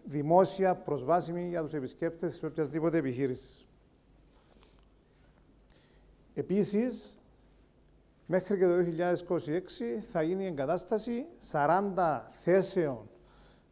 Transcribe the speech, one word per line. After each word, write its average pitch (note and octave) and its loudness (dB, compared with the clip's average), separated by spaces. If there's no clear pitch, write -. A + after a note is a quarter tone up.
δημόσια, F3+ 4
προσβάσιμοι E3 -2
για F3 -4
τους D3+ -6
επισκέπτες E3 -6
σε - -8
οποιασδήποτε D#3 -2
επιχείρηση. C3 -4
Επίσης, G3+ 0
μέχρι F#3 0
και F#3 6
το F3 6
δύο F3+ 4
χιλιάδες E3+ 0
είκοσι E3+ -2
έξι A#3 -4
θα F#3 -4
γίνει F#3 -2
η F#3+ -4
εγκατάσταση F#3 -2
σαράντα E3+ 0
θέσεων, E3+ 0